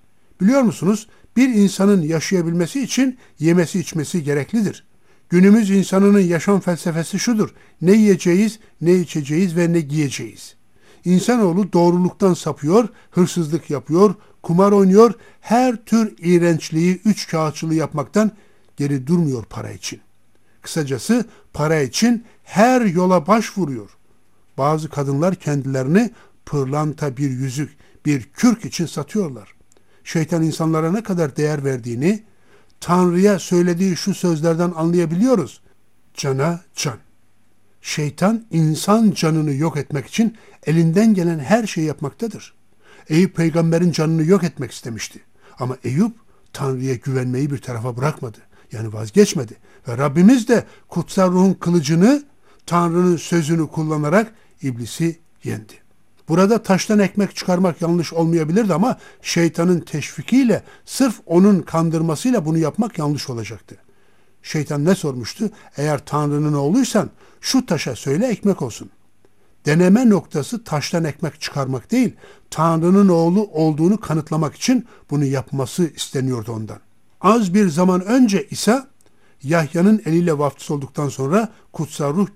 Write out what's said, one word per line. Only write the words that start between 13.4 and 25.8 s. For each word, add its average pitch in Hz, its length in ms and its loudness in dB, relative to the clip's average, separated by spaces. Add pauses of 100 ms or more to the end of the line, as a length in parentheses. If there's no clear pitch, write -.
yapıyor, 165 440 2 (280)
kumar 190 300 2
oynuyor, 202 420 6 (260)
her 247 360 0
tür 220 420 -2
iğrençliği, 170 840 2
üç 208 240 0
kağıtçılığı 160 460 -4
yapmaktan 156 560 -2 (460)
geri 139 300 -4
durmuyor 147 380 0
para 113 260 -12
için. - 300 -14 (600)
Kısacası 151 640 -2 (280)
para 156 280 0
için 226 440 0 (180)
her 247 380 2
yola 180 460 2
başvuruyor. 165 640 -2 (680)
Bazı 156 320 -2
kadınlar 143 440 -2
kendilerini 143 760 0 (360)